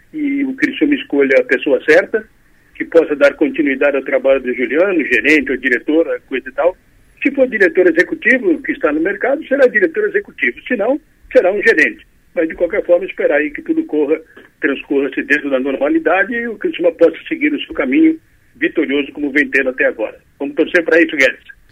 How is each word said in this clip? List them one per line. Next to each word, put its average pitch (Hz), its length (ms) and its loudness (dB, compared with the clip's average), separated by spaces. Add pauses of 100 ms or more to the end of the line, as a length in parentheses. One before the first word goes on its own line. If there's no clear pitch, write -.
(100)
que 139 340 -4
o 131 100 -4
Criciúma 143 420 -2
escolha 135 440 2
a 123 40 0
pessoa 127 400 0
certa, 190 440 2 (460)
que - 100 -10
possa 151 300 2
dar 139 200 4
continuidade 139 640 0
ao 135 80 -2
trabalho 135 360 2
do 123 120 -4
Juliano, 135 520 0
gerente 131 480 2
ou 127 40 0
diretor, 127 720 0
coisa 131 220 -6
e 127 40 -14
tal. 165 240 -4 (460)
Se 285 100 0
for 262 160 0
diretor 185 400 2
executivo 175 720 0
que 156 100 -4
está - 200 -2
no 156 80 -2
mercado, 220 460 -4
será 269 200 2
diretor 202 420 -2
executivo. 190 580 -6
Se 254 100 -4
não, 233 240 -2 (320)
será 196 200 4
um 208 100 -4
gerente. 143 440 0 (280)
Mas, 165 140 -2
de 180 80 -10
qualquer 180 280 -2
forma, 180 200 2
esperar 170 340 -2
aí 147 120 -2
que 147 120 -12
tudo 160 220 -2
corra, 151 360 0 (400)
transcorra-se 139 600 -2
dentro 143 260 -4
da 131 120 0
normalidade 160 720 0
e 233 140 -6
o 214 100 -10
Criciúma 170 340 -2
possa 165 240 2 (120)
seguir 151 240 -2
o 139 120 -6
seu - 100 -14
caminho 160 460 2 (360)
vitorioso 143 560 -2
como 147 180 -6
vem 139 200 -2
tendo 135 200 0
até 135 160 0
agora. 113 340 -4 (180)
Vamos 139 180 -8
torcer 165 280 2
para 165 160 2
isso, 160 160 0
Guedes. 131 280 0 (280)